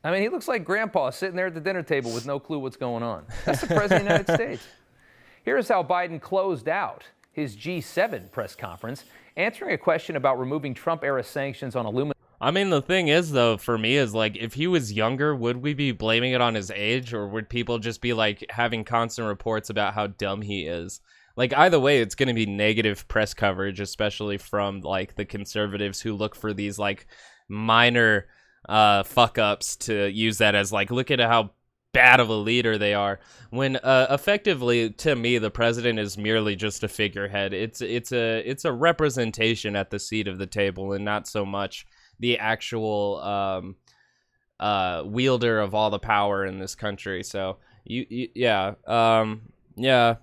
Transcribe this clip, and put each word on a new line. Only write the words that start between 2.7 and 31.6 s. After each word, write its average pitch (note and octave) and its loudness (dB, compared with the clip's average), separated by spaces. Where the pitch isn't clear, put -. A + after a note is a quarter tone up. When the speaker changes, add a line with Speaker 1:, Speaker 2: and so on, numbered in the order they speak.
Speaker 1:
going A#2+ -4
on. G2+ -6
That's - -2
the - -6
president G3+ 2
of G3 2
the E3 2
United - 4
Speaker 2:
<laughs> - -
Speaker 1:
States. D3+ -4
Here C4 0
is A3 -2
how F#3+ 2
Biden F3 -2
closed F#3 -2
out E3+ -6
his C3+ -6
G C#3 -6
seven D#3+ -2
press G#2+ -8
conference, G#2 -12
answering A3+ -4
a - -4
question D#3+ -2
about C3 0
removing C3+ -4
Trump-era C#3 -2
sanctions C3+ -6
on A#2 -2
aluminum. C3 -2
Speaker 2:
I C3 0
mean, G3 0
the D3 4
thing F3 0
is, D#3+ 4
though, A#2 4
for A#2 -2
me, A2 2
is, A#2 0
like, G#2+ 0
if A2+ -8
he D3+ -2
was C#3+ 0
younger, C3 0
would A#2+ -2
we D3 -4
be C#3 -2
blaming A2+ 2
it B2+ 2
on A#2+ 4
his G#2 -4
age, A#2 -2
or G#2 -6
would G#2+ -6
people A#2+ -2
just A2 -6
be, A#2+ 0
like, G#2+ 0
having A2+ -2
constant A#2 -2
reports A2 -4
about G2+ 0
how G#2 -2
dumb G2+ -6
he G2+ -6
is? E2+ -8
Like, B2 0
either D#3+ 8
way, C3+ 6
it's G#2+ -2
gonna B2+ 2
be A2+ 0
negative G#2 0
press G#2+ 0
coverage, G2 -2
especially G2+ -4
from, G2+ -4
like, F#2+ -4
the G2+ -6
conservatives G2+ -4
who A2 -6
look G#2+ -4
for A2 -6
these, G2+ -6
like, G2+ -4
minor, A2+ 4
uh, G#2 6
fuck-ups G#2+ 2
to G2+ -2
use A2 0
that G#2 4
as, G2+ 2
like, G2+ 0
"Look B2 -2
at B2+ 2
how A2+ 4